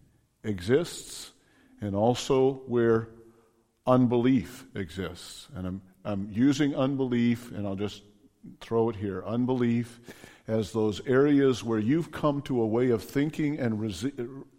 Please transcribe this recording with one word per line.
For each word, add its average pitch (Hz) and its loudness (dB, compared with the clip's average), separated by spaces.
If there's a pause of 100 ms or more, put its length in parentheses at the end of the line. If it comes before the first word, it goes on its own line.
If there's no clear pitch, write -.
(440)
exists 110 -2 (480)
and 101 -2
also 131 2
where 117 2 (760)
unbelief 123 4 (120)
exists. 92 -10
And 90 -6
I'm, 95 -8 (220)
I'm 104 -4
using 139 2
unbelief, 123 0
and 101 -8
I'll 98 -6
just 98 -6 (580)
throw 113 0
it 110 -6
here, 95 -6
unbelief 120 0 (480)
as 110 -2
those 110 -2
areas 135 4
where 113 0
you've 143 0
come 143 -2
to 127 -2
a 110 2
way 120 2
of 110 0
thinking 151 -2
and 113 -2
resi-, 120 -8 (140)